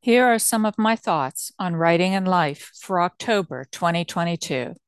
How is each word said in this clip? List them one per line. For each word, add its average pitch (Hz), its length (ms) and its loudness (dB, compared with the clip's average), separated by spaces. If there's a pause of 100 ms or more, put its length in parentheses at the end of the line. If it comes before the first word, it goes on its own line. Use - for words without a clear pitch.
Here 247 220 4
are 233 140 4
some 220 260 0
of 214 140 -2
my 220 160 2
thoughts 147 640 -4
on 175 160 -2
writing 170 400 2
and 190 120 -2
life 160 440 0 (100)
for 180 200 -2
October 180 680 -4
twenty 170 320 -2
twenty-two. 170 720 -4 (140)